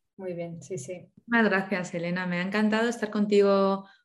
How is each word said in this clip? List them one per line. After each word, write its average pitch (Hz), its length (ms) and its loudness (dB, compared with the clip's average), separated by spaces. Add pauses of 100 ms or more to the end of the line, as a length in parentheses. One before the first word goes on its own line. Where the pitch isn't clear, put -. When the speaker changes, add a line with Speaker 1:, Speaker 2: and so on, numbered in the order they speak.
(180)
Speaker 1:
Muy 185 160 -8
bien, 170 280 -10
sí, 190 160 -10
sí. - 300 -12 (180)
Speaker 2:
Muchas 226 240 2
gracias, 190 460 -2
Elena. 175 320 -4
Me 175 100 -2
ha 175 60 0
encantado 214 440 2
estar 233 220 -4
contigo 202 800 4 (180)